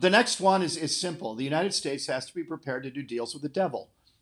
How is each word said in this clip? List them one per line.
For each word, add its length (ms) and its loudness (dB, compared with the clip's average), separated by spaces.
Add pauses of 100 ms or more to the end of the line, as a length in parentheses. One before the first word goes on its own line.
the 80 6
next 320 6
one 200 6
is, 140 0
is 240 -2
simple. 340 -6
The 120 -4
United 280 0
States 340 -4
has 180 -2
to 100 -18
be 80 -6
prepared 400 -6
to 80 -8
do 100 -8
deals 320 -6
with 80 -12
the 80 -6
devil. 400 -2 (320)